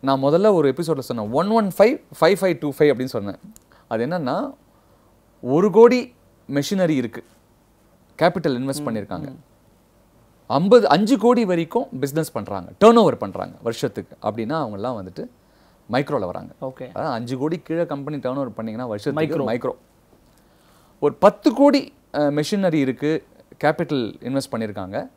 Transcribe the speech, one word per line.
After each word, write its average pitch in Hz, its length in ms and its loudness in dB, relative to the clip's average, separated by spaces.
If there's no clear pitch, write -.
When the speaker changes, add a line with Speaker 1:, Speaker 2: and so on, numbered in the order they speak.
Speaker 1:
நான் 135 220 0
முதல்ல 175 300 4
ஒரு 147 180 4
எபிசோட்ல 156 280 -4
சொன்னேன், 117 320 -6
ஒன் 160 160 0
ஒன் 214 300 0
ஃபைவ் 240 240 4
ஃபைவ் 175 200 4
ஃபைவ் 180 180 0
டூ 147 180 -6
ஃபைவ் - 40 4
அப்படின்னு 131 240 4
சொன்னேன். 101 340 -8
அது 117 180 -2
என்னன்னா, 175 480 -4
ஒரு 165 300 2
கோடி 240 420 6
மெஷினரி 160 400 0
இருக்கு, 127 340 -2
கேபிட்டல் 160 400 2
இன்வெஸ்ட் 135 260 -6
Speaker 2:
ம், 143 40 -4
Speaker 1:
பண்ணிருக்காங்க. 98 420 -8
Speaker 2:
ம். - 100 -20
Speaker 1:
ஐம்பது, 196 420 6
அஞ்சு 208 280 4
கோடி 233 280 4
வரைக்கும் 180 420 -2
பிசினஸ் 143 320 -4
பண்றாங்க, 98 480 -8
டர்ன் 226 160 8
ஓவர் 190 220 4
பண்றாங்க 95 460 -8
வருஷத்துக்கு 113 580 -6
அப்படின்னா, 110 420 -4
அவங்கெல்லாம் 110 360 -8
வந்துட்டு 95 300 -14
மைக்ரோல 135 340 -2
வராங்க. - 360 -10
Speaker 2:
ஓகே. 131 280 -12
Speaker 1:
அதாவது, 143 240 -6
அஞ்சு 120 240 -6
கோடி 156 220 -4
கீழே 165 260 -4
கம்பெனி 147 320 -8
டர்ன் 127 180 -6
ஓவர் 135 180 -6
பண்ணீங்கன்னா, 113 360 -8
வருஷத்துக்கு 147 480 -4
Speaker 2:
மைக்ரோ. 139 100 -2
Speaker 1:
மைக்ரோ. 120 240 -4
ஒரு 147 140 0
பத்து 208 400 2
கோடி, 269 400 2
அஹ், 147 300 0
மெஷினரி 190 300 -2
இருக்கு, 143 500 -2
கேபிட்டல் 147 560 -2
இன்வெஸ்ட் 135 320 -6
பண்ணிருக்காங்க 107 640 -8